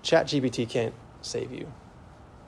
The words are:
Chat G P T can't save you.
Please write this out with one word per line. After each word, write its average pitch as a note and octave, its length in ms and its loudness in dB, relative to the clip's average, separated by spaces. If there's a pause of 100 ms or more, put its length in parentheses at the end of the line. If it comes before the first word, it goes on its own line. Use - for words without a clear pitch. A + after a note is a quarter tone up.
Chat E3 240 6
G C#3+ 140 2
P B2+ 100 2
T A#2+ 160 -2
can't A2+ 280 0 (280)
save - 300 -4
you. - 180 -10 (760)